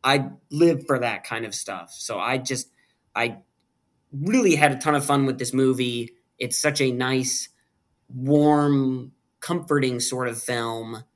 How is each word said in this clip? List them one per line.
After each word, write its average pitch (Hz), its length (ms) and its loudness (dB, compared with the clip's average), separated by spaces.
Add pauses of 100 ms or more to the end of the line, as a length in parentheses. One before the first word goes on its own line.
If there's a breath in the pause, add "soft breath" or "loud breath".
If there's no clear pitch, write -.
I 135 260 2 (200)
live 151 360 4
for 131 120 0
that 117 260 -4
kind 113 220 -8
of 98 80 -12
stuff. - 380 -10
So - 260 -8
I 120 180 -2
just, - 320 -6 (480)
I 120 220 -2 (760)
really 185 440 4
had 147 160 6
a 131 40 -4
ton 151 180 0
of 143 100 0
fun 139 200 2
with 131 140 -2
this 123 160 -6
movie. 123 580 0 (260)
It's - 200 -4
such 143 240 0
a 131 100 2
nice, 131 560 -2 (640)
warm, 139 1000 2 (280)
comforting 143 580 -2
sort 127 300 -4
of 113 140 -8
film 113 600 -6 (120)